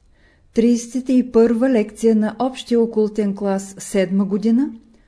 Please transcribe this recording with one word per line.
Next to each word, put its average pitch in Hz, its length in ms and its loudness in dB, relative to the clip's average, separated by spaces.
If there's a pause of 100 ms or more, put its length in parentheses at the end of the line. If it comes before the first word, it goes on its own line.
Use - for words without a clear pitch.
(540)
Тридесет 240 540 0
и 254 240 2
първа 233 380 4
лекция 220 460 2
на 214 220 0
общия 247 420 -2
окултен 214 560 -2
клас, 196 420 -4
седма 190 460 -2
година, 226 460 0 (380)